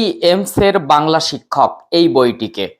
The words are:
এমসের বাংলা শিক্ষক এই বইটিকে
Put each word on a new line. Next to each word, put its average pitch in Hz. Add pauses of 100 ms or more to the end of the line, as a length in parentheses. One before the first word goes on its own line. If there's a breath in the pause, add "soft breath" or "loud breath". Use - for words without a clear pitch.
(320)
এমসের 196 (180)
বাংলা 156
শিক্ষক 135 (280)
এই 170
বইটিকে 117 (160)